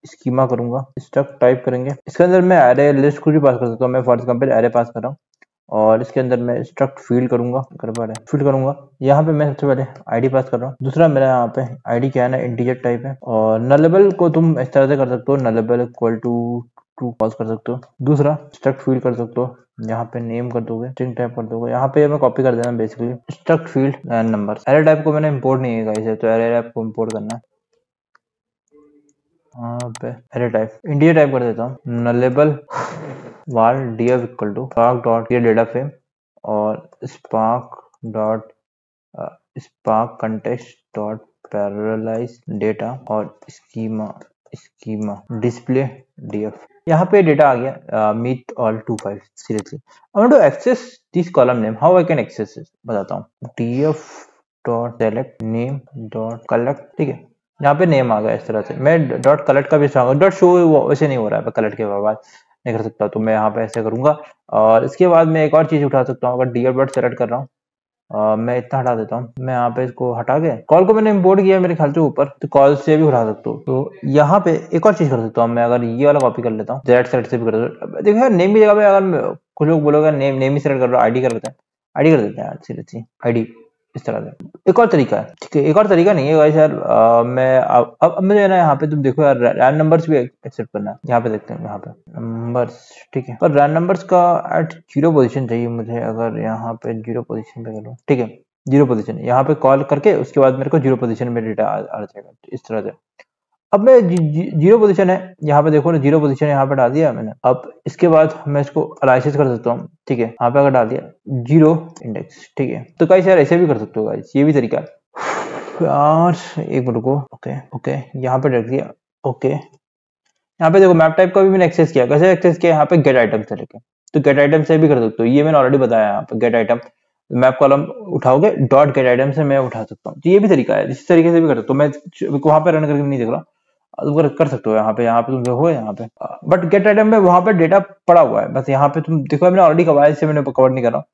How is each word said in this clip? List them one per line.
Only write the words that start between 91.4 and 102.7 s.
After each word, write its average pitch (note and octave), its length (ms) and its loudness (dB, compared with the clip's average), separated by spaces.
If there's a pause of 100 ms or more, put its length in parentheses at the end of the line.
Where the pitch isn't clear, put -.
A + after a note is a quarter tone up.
हैं, A2 100 -12
यहाँ G#2 160 -12
पे - 120 -16 (200)
Numbers, A#2 680 -6 (340)
ठीक C3 160 -8
है, A#2 120 -12
पर D3 100 2
random C#3+ 220 2
numbers F3 300 -2
का F3+ 180 2 (360)
at D#3+ 180 -4 (180)
zero D#3 180 2
position C3 360 0
चाहिए A#2 200 -4
मुझे, A#2 340 -8
अगर A2 400 -6
यहाँ A2+ 320 -6
पे A2+ 280 -10
zero A#2 200 -8
position A2 420 -12
पे A2+ 80 -12
करूँ, A2 240 -14 (120)
ठीक C3+ 120 0
है, A#2 80 -4 (400)
zero C#3 180 4
position, A2 340 -4
यहाँ B2 240 0
पे D3+ 100 0 (120)
call C#3 240 4
करके D3 260 2
उसके B2 240 -4
बाद C3 180 4
मेरे C3+ 120 -6
को D#3+ 100 2
ज़ीरो C3 160 0
position A#2+ 340 -4
में A#2 140 -4
data A2 220 -4
आ, G#2 120 -4
आ G#2+ 240 -10
जाएगा - 300 -18 (220)
इस C3 160 -12
तरह A2 120 -6